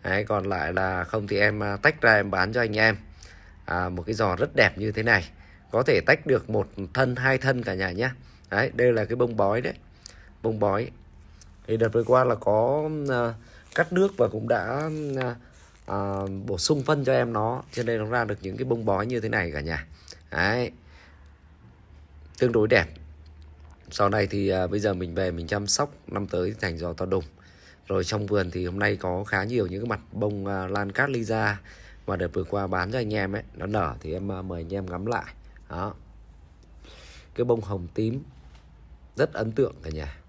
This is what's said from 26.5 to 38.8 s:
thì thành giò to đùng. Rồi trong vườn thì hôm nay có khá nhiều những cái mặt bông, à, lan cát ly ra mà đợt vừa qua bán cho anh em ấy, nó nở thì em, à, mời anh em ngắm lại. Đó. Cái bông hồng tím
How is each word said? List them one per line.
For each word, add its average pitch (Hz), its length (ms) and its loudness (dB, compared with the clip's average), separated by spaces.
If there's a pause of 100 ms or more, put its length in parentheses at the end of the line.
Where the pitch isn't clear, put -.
thì 113 100 -8
thành 87 160 -2
giò 85 160 -6
to 92 120 -6
đùng. 92 180 0 (640)
Rồi 92 160 0
trong 104 220 -2
vườn 98 260 0
thì 90 140 -2
hôm 90 140 -4
nay 101 160 2
có 92 280 -2
khá 98 200 -2
nhiều 113 240 0
những 92 140 -6
cái 120 80 -6
mặt 107 100 -4 (120)
bông, 104 360 -2
à, 95 200 -4
lan 98 240 -4
cát 135 180 0
ly 123 140 -2
ra 107 360 0 (480)
mà 95 80 -2
đợt 87 180 -2
vừa 92 100 -2
qua 98 240 -2
bán 92 240 -2
cho 127 60 -2
anh 110 160 -2
em 98 220 0
ấy, 110 80 -6 (120)
nó 82 100 -8
nở 95 340 0
thì 78 140 -6
em, 95 180 -4
à, 92 100 -6
mời 90 200 -6
anh 82 120 -6
em 98 160 -4
ngắm 90 160 -6
lại. 117 280 -4 (360)
Đó. 92 240 -6 (1400)
Cái 120 100 2
bông 117 160 4
hồng 98 320 -6
tím 113 300 -2 (920)